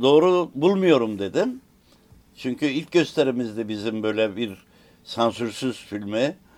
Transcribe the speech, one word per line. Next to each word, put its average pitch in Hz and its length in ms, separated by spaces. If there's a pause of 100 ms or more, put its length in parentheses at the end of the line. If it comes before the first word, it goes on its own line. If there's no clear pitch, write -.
doğru 165 540
bulmuyorum 147 640
dedim. 185 420 (760)
Çünkü 131 300
ilk 147 260
gösterimizdi 123 760
bizim 107 340
böyle 107 340
bir 107 200 (460)
sansürsüz 117 760
filmi. 110 600 (200)